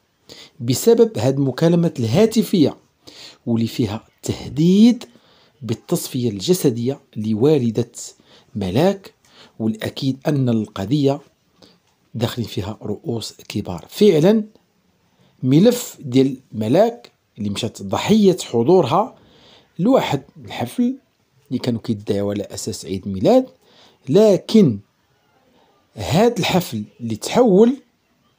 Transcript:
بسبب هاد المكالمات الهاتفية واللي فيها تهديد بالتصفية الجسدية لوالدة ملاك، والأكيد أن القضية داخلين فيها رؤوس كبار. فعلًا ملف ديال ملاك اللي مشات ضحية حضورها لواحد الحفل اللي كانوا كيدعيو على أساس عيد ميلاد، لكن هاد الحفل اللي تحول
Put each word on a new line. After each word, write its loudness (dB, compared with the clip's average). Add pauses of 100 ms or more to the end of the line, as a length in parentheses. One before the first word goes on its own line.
(600)
بسبب 2
هاد 0
المكالمات 0
الهاتفية 2 (680)
واللي -2
فيها -6 (200)
تهديد 2 (580)
بالتصفية -6
الجسدية -2 (160)
لوالدة 0 (640)
ملاك، -2 (460)
والأكيد -4 (100)
أن 0
القضية -2 (920)
داخلين -4
فيها -8
رؤوس -8 (160)
كبار. -8
فعلًا 2 (1000)
ملف 2
ديال 0 (140)
ملاك 0 (260)
اللي -6
مشات -8
ضحية 2
حضورها 0 (640)
لواحد 0 (240)
الحفل -6 (520)
اللي -6
كانوا -4
كيدعيو -4
على -6
أساس -12
عيد -8
ميلاد، 2 (640)
لكن 4 (1160)
هاد 0
الحفل -2 (160)
اللي -6
تحول 4 (600)